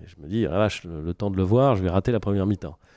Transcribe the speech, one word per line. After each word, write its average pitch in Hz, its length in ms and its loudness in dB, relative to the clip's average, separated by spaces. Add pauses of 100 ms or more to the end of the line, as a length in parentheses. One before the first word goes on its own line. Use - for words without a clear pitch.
Et - 40 -20
je - 120 -20
me 73 80 -16
dis, « 107 180 0
Ah 69 40 -4
la 87 80 0
vache, 107 260 0
le, 82 160 -10
le 85 140 -4
temps 101 160 -4
de 95 60 -4
le 95 60 2
voir, 120 340 4
je 92 60 -2
vais 92 80 2
rater 95 220 2
la 110 80 0
première 101 240 0
mi-temps. 92 320 -4 (200)